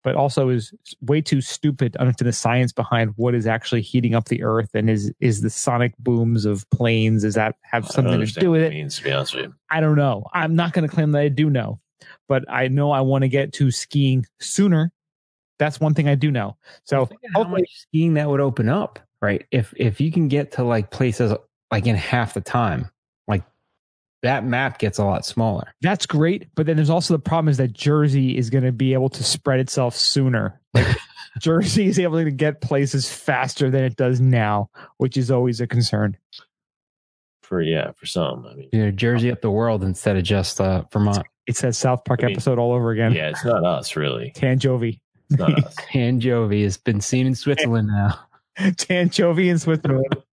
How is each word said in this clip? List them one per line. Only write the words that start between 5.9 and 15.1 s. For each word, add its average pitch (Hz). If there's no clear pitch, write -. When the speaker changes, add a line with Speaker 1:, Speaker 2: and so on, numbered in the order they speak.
Speaker 1:
booms 117
of 101
planes, 110
does 104
that 110
have 117
Speaker 2:
I -
don't -
Speaker 1:
something 135
to -
Speaker 2:
understand -
Speaker 1:
do 175
with 160
Speaker 2:
what 160
Speaker 1:
it? 151
Speaker 2:
it -
means, -
to -
be 139
honest 69
with 67
you. -
Speaker 1:
I 160
don't 151
know. 123
I'm 165
not 170
gonna 156
claim 151
that 147
I 147
do 147
know, 110
but 135
I 127
know 143
I 139
wanna 135
get 139
to 135
skiing 131
sooner. 175